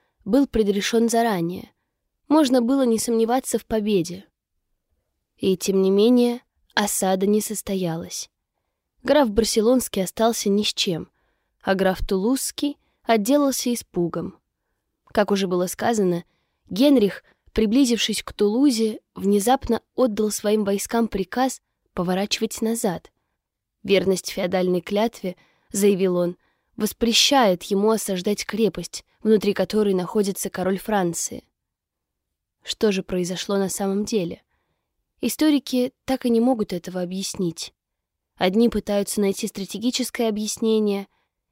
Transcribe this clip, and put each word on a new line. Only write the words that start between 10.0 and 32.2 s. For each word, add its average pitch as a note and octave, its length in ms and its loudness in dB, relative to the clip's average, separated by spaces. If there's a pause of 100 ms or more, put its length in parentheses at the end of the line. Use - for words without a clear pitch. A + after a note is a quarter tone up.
остался A3+ 460 -2
ни G3+ 140 2
с G3+ 100 -4
чем, F3 380 -4 (520)
а G3 120 0
граф F#3+ 320 0
Тулузский B3+ 720 -2 (240)
отделался B3 720 2
испугом. F3 640 -6 (760)
Как G#3 180 0
уже G3 160 0
было F3+ 200 0
сказано, F#3+ 580 -2 (460)
Генрих – A3+ 520 4 (300)
приблизившись A3+ 720 0
к - 100 -14
Тулузе, A3 680 2 (140)
внезапно G3+ 680 0 (120)
отдал G#3+ 360 0
своим G#3+ 340 0
войскам G3+ 440 -2
приказ B3 520 -4 (320)
поворачивать F#3+ 720 -4
назад. A3 500 -4 (720)
«Верность F#3+ 480 0
феодальной F3+ 500 0
клятве, — G3+ 560 -4 (360)
заявил G3 440 2
он, — F3 200 0 (400)
воспрещает A3 880 2
ему G3+ 260 2
осаждать G3+ 560 -2
крепость, G3+ 580 -4 (180)
внутри G#3 300 4
которой G3+ 400 0
находится F#3+ 560 -2
король F#3 300 -2
Франции». F#3 640 -4 (1200)